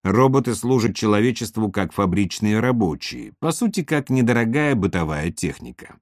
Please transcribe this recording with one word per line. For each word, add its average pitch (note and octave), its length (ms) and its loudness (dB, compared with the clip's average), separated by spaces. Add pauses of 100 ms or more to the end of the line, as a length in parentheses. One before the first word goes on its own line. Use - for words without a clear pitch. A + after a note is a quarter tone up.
Роботы B2 520 4
служат A#2 380 0
человечеству A2 760 0
как F#2+ 220 -2
фабричные G2+ 680 0
рабочие, A2 800 -2
по E3 140 -2
сути, G#3+ 280 -2
как D3 280 -4
недорогая B2+ 680 2
бытовая E2 560 -2
техника. - 720 -10